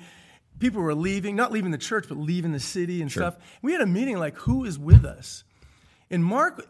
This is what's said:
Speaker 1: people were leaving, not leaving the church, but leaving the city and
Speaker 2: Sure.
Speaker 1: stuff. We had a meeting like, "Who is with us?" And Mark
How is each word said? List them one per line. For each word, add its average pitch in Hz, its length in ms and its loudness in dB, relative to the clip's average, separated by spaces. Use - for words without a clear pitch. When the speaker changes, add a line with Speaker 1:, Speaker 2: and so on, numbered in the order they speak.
Speaker 1:
people 220 200 0
were 156 140 -2
leaving, 196 400 -4
not 240 160 0
leaving 190 220 -2
the 143 60 -4
church, - 300 -6
but 147 80 -10
leaving 165 360 -2
the 139 80 -4
city 175 420 -4
and 143 80 -6
Speaker 2:
Sure. 92 140 -4
Speaker 1:
stuff. 87 120 -6
We 285 120 -2
had 349 80 0
a 226 60 2
meeting 208 320 0
like, 156 200 -4
"Who 254 260 -2
is 170 140 -8
with 147 260 10
us?" - 380 -14
And 175 140 0
Mark 254 460 -2